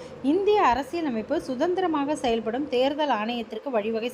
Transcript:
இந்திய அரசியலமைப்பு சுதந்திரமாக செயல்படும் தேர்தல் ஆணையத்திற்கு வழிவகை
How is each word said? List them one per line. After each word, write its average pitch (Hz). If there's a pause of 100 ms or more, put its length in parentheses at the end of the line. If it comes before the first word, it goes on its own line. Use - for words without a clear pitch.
(340)
இந்திய 403 (140)
அரசியலமைப்பு 277 (100)
சுதந்திரமாக 277
செயல்படும் 226
தேர்தல் 285
ஆணையத்திற்கு 233
வழிவகை 226